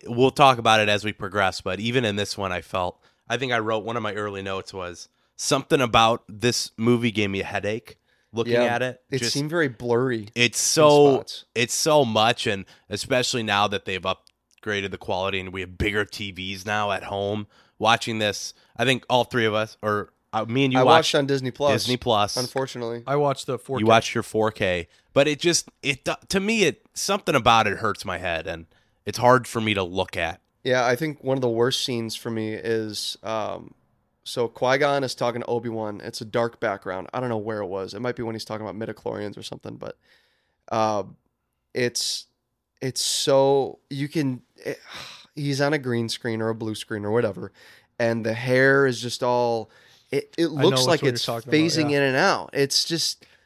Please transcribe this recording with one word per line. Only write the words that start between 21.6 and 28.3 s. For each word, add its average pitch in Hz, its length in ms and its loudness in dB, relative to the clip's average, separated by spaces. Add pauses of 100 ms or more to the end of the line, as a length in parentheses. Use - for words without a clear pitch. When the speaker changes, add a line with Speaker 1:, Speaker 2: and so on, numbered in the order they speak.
Speaker 1:
Disney 123 120 0
Plus. 104 400 0
Speaker 2:
unfortunately. 120 720 -6
Speaker 3:
I 135 100 -2
watched 143 300 -2
the 127 120 -6
four 135 200 -8
K. - 20 -2
Speaker 1:
You 107 60 4
watched 113 280 6
your 117 80 0
four 110 280 0
K, 90 380 -2 (260)
but 139 120 4
it 147 140 -2
just, 165 300 0 (120)
it 131 220 -4
do-, 170 80 -4 (160)
to 196 120 0
me, 214 240 0
it, 139 180 0 (100)
something 196 420 -2
about 113 320 4
it 95 120 -2
hurts 104 260 -4
my 90 140 -6
head, 82 280 -6